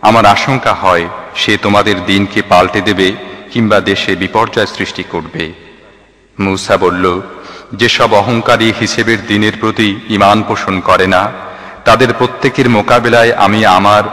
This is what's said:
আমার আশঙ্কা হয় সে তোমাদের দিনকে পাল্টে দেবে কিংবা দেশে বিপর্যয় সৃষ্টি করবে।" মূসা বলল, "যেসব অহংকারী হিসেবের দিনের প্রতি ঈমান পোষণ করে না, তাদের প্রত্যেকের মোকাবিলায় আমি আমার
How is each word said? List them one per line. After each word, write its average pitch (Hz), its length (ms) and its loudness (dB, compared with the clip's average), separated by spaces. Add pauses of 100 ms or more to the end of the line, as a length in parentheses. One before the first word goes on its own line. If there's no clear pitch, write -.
আমার 110 240 4
আশঙ্কা 110 480 2
হয় 90 340 0 (280)
সে 104 220 0
তোমাদের 101 480 0
দিনকে 98 360 0
পাল্টে 92 400 2
দেবে 95 300 0 (400)
কিংবা 107 280 2
দেশে 98 360 -2
বিপর্যয় 107 500 -2
সৃষ্টি - 380 -8
করবে।" 80 500 -8 (880)
মূসা 95 380 0
বলল, 90 440 0 (520)
"যেসব 110 400 0
অহংকারী 113 680 0
হিসেবের 110 480 -2
দিনের 107 320 0
প্রতি 107 400 -2 (100)
ঈমান 104 340 2
পোষণ 95 360 -4
করে 92 280 2
না, 95 240 0 (540)
তাদের 117 220 4 (100)
প্রত্যেকের 123 520 0
মোকাবিলায় 117 640 2
আমি 104 320 2
আমার 101 480 4